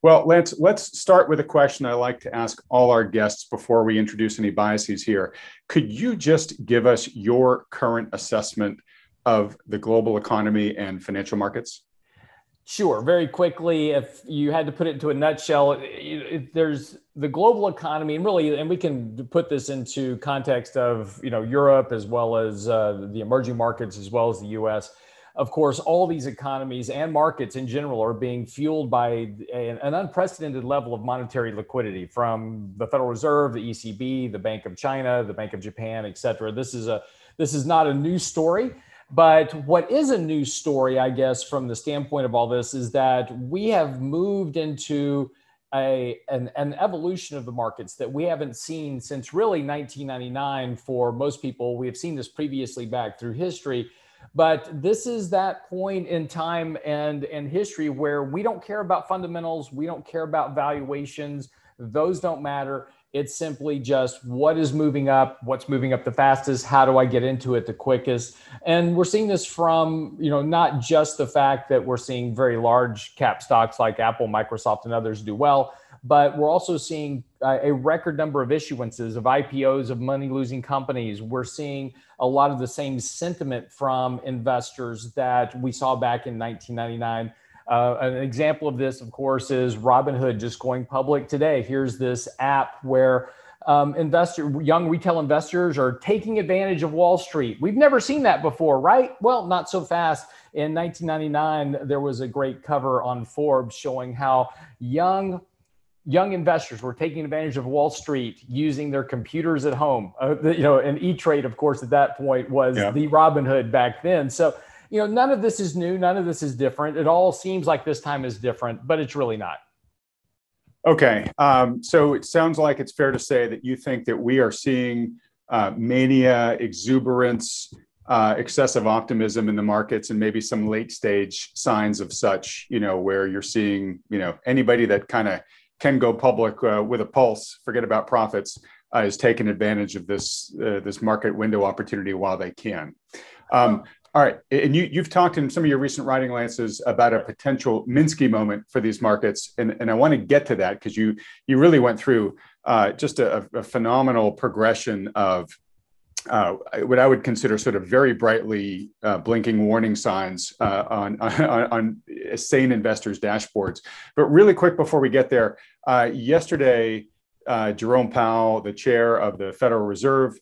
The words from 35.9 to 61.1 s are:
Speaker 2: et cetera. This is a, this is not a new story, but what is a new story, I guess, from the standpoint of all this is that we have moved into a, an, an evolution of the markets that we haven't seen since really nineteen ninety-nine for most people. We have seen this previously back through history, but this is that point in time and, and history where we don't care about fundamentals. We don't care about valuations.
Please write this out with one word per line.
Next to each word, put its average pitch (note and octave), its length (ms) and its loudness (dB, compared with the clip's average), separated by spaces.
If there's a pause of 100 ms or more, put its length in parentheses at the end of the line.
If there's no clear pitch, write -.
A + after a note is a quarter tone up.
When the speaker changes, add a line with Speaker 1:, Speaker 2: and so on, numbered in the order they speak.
Speaker 2:
et F#2 100 -14
cetera. A2 340 -4
This B2+ 220 -8
is A2+ 140 -8
a, G#2+ 160 -4 (340)
this D3 160 -2
is C#3+ 140 -2
not D#3+ 180 4
a C#3+ 80 0
new D#3+ 240 -2
story, F3 540 0 (400)
but D#3+ 420 6 (120)
what E3+ 260 2
is C#4 180 2
a A#3+ 80 2
new D#3 260 -2
story, C3 540 0
I B2+ 140 2
guess, B2+ 320 0
from C3 240 -4
the A#2 80 -6
standpoint C#3+ 500 -4
of A#2 80 -4
all A#2 140 2
this A#2+ 260 -4
is B2 200 -6
that B2+ 440 2
we D#3+ 300 -4
have D3 340 0
moved E3+ 560 -4
into C#3+ 720 -4 (420)
a, C3 480 -2 (100)
an, B2 260 -4
an C#3+ 180 -4
evolution F3 640 -6
of A#2+ 80 -12
the B2 60 -12
markets A2+ 460 -8
that B2+ 140 -8
we D3 120 -6
haven't D3+ 340 -4
seen D3+ 420 -10
since C3+ 360 -12
really F#3+ 260 0
nineteen C#3+ 460 -8
ninety-nine B2+ 680 -6
for B2 340 -2
most C3+ 320 -4
people. B2 340 -6
We B2+ 80 -6
have B2 100 -8
seen E3 200 -8
this B2+ 120 -10
previously C3 600 -8
back A2+ 320 -6
through A#2+ 140 -8
history, C3+ 580 -6 (420)
but D#3+ 480 0
this G#3+ 240 -2
is A3+ 240 -6
that F#3+ 400 -2
point F#3 380 -6
in E3 200 -4
time E3 560 -6
and, D3 420 -4
and D3 220 -10
history D#3+ 420 -4
where C#3+ 340 -2
we D3+ 200 -6
don't G#3+ 200 -4
care G#3 180 -8
about F3 260 -4
fundamentals. E3+ 640 -6
We C#3+ 140 -8
don't D#3+ 200 -10
care D#3+ 180 -6
about D3 300 -4
valuations. C#3+ 960 -6 (280)